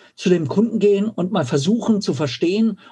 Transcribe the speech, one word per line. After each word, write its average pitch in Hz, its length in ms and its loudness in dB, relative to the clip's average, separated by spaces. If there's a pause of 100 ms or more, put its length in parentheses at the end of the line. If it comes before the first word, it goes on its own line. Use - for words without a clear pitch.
(160)
zu - 140 -4
dem 165 180 2
Kunden 214 320 0
gehen 202 280 2
und 180 240 -4
mal 175 140 0
versuchen 202 560 0
zu 175 120 -2
verstehen 180 640 -2 (120)